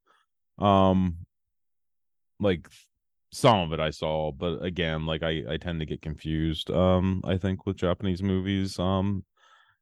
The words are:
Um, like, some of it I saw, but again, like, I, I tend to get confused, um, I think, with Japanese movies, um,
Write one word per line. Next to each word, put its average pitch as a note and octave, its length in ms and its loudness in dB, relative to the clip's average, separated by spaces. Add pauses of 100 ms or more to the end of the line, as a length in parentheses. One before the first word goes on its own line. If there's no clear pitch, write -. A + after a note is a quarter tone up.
(580)
Um, F#2+ 600 4 (1200)
like, F#2 280 0 (640)
some A#2 280 6
of E2 140 -2
it D#2 60 -2
I D#2 120 0
saw, D#2 400 -2
but D#2+ 320 -4
again, D#2+ 420 -2
like, D#2+ 180 -2
I, D#2+ 260 -2
I D#2 80 -4
tend E2 240 -6
to D2+ 40 -6
get C#2+ 160 -8
confused, D#2 680 -4
um, F#2 540 2
I F#2+ 120 0
think, F#2+ 280 -4
with F#2+ 120 -4
Japanese F#2 460 -2
movies, F#2+ 560 -2
um, F#2+ 440 0 (580)